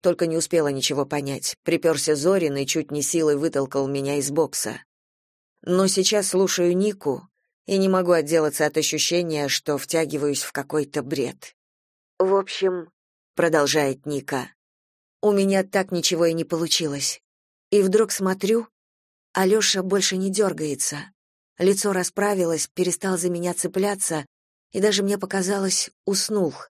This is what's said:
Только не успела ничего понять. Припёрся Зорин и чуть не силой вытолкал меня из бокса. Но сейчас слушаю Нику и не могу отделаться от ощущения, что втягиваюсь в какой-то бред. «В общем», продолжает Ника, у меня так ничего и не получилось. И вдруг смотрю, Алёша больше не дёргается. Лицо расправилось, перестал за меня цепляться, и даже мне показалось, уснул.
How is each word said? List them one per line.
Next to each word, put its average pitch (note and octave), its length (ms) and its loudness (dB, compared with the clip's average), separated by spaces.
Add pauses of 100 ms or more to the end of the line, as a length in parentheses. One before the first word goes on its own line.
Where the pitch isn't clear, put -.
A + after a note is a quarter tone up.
Только F3 260 2
не D#3+ 100 -2
успела D#3+ 320 2
ничего C3+ 360 -2
понять. C#3 580 -6
Припёрся D#3+ 520 2
Зорин D#3+ 420 2
и C#3 80 -2
чуть D3 260 -4
не D3 100 -4
силой D3+ 340 2
вытолкал C#3 520 -2
меня C#3 300 -2
из C#3 140 -2
бокса. C#3 500 -2 (800)
Но F#3 260 2
сейчас F#3+ 420 0
слушаю F3+ 460 2
Нику G3 520 -2 (400)
и G3 100 0
не F#3+ 100 2
могу F#3 240 2
отделаться D#3 540 2
от D3+ 120 0
ощущения, D#3 680 0
что C#3+ 300 -2
втягиваюсь D3 640 -2
в - 100 -8
какой-то C#3+ 520 -4
бред. C3+ 520 -6 (640)
«В F#3+ 180 2
общем», F#3 540 -2 (460)
продолжает D3 680 2
Ника, C3+ 440 -6 (720)
у G#3 100 4
меня G3 320 4
так F#3+ 280 -2
ничего E3+ 340 2
и E3 80 4
не E3 100 -2
получилось. D#3 800 -2 (480)
И G3+ 120 6
вдруг G#3+ 300 2
смотрю, G3 560 -2 (680)
Алёша F#3+ 500 2
больше F#3+ 340 0
не F#3+ 120 0
дёргается. D#3 800 -2 (460)
Лицо G3 360 2
расправилось, F#3 760 0
перестал F3+ 500 -2
за F3 120 -2
меня F3 240 -2
цепляться, F#3 720 -2 (460)
и F#3+ 100 -4
даже G3+ 220 2
мне G3 140 0
показалось, G3 720 -2 (140)
уснул. F#3+ 480 -2 (260)